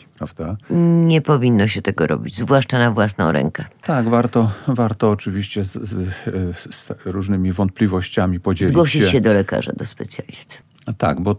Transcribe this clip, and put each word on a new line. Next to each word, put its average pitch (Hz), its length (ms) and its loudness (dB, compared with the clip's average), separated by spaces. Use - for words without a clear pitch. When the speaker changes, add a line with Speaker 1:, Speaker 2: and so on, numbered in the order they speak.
Speaker 1:
prawda? 82 400 -8
Speaker 2:
Nie 160 160 4
powinno 123 460 4
się 98 140 -4
tego 85 260 0
robić, 76 300 -4
zwłaszcza 131 420 2
na 120 120 4
własną 101 400 0
rękę. 73 340 -2
Speaker 1:
Tak, 123 260 0
warto, 117 420 2
warto 113 420 0
oczywiście 101 540 -2
z, 95 80 -6
z, - 180 -10
z, - 180 -12
z - 160 -10
różnymi 92 480 0
wątpliwościami 92 840 0
podzielić 92 340 2
Speaker 2:
Zgłosić 151 300 4
Speaker 1:
się. 98 80 4
Speaker 2:
się 131 100 4
do 110 120 4
lekarza, - 400 0
do - 120 -8
specjalisty. - 720 -12
Speaker 1:
Tak, 82 240 0
bo, 101 180 0